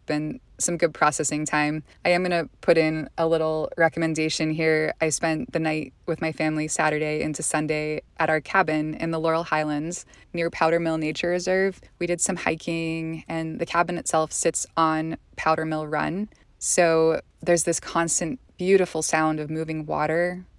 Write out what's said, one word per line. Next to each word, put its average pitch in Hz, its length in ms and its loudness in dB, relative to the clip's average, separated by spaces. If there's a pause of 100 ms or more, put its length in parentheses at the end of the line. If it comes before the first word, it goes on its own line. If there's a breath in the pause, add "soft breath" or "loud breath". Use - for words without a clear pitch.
and 151 320 -4 (180)
some 175 180 0
good 160 160 2
processing 151 540 0
time. 151 360 0 (220 soft breath)
I 175 60 4
am 180 120 4
gonna 175 260 0 (120)
put 170 160 6
in 156 400 2
a 165 100 2
little 156 500 0
recommendation 160 760 0
here. 156 500 2
I 160 80 2
spent 156 440 -2
the 170 60 -2
night 156 340 -4 (140)
with 160 140 -4
my 160 120 -2
family 156 360 -2
Saturday 151 540 0
into 156 200 -4
Sunday 151 600 -2 (160)
at 160 120 2
our 156 100 2
cabin 156 540 0
in 165 160 -4
the 160 100 -2
Laurel 160 240 0
Highlands 156 600 -2 (280 loud breath)
near 170 180 -2
Powder 165 280 2
Mill 165 200 0
Nature 156 320 -2
Reserve. 185 500 0 (180)
We 175 80 -4
did 170 140 -2
some 185 160 -2
hiking, 165 920 -4
and 165 300 -6
the 170 80 -4
cabin 175 300 0
itself 160 360 0
sits - 340 -2 (100)
on 160 400 2 (200)
Powder 160 280 2
Mill 156 220 -4
Run. 151 420 -2 (300 soft breath)
So 160 640 4 (220)
there's 170 220 4
this 170 160 0
constant 165 580 -2 (200)
beautiful 180 440 4
sound 156 380 2
of 151 100 -6
moving 156 360 -4
water 165 580 0 (140)